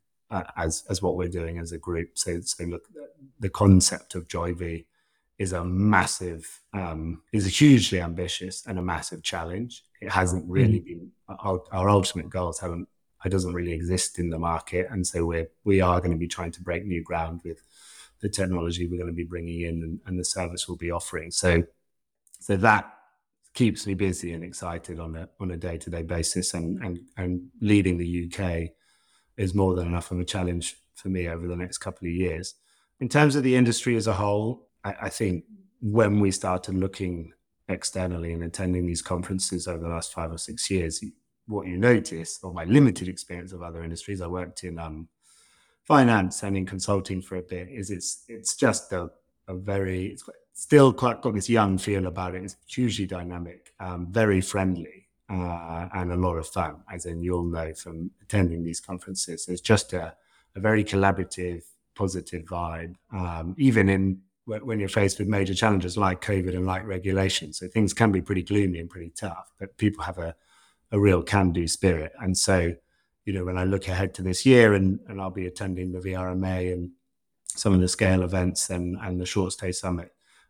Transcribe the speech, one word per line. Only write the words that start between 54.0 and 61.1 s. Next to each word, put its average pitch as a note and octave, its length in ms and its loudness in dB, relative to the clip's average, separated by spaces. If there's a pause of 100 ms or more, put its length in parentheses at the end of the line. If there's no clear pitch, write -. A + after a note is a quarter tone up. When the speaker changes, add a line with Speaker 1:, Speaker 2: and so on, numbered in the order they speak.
Speaker 1:
very G#2 300 4
friendly, F#2 680 -2 (220)
uh, E2+ 640 -6
and F2+ 180 -2
a F2+ 60 0
lot F2+ 200 2
of D#2 100 -8
fun, D#2 440 -4
as F2 140 -10
in E2+ 160 -8
you'll F2 240 -2
know E2 280 -4
from E2 380 -10 (100)
attending E2+ 420 2
these E2+ 160 -6
conferences. F2+ 680 -8
It's F2+ 140 -6
just - 320 2
a, E2 220 -6 (400)
a G2 40 -10
very G#2+ 240 2
collaborative, F#2 800 0 (320)